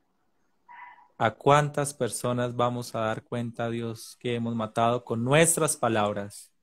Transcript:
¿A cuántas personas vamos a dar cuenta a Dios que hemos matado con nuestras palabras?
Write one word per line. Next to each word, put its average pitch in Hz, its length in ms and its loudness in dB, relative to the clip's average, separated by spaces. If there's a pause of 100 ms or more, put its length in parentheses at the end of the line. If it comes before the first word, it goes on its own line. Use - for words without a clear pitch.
(1160)
¿A 113 140 2
cuántas 143 600 2
personas 123 600 -4
vamos 120 420 -2
a 113 40 -4
dar 110 240 -4
cuenta 120 420 -6
a 117 40 -4
Dios 117 500 -8
que 120 160 -2
hemos 117 200 -2
matado 117 500 0
con 117 180 -4
nuestras 160 540 4
palabras? 104 720 -2 (120)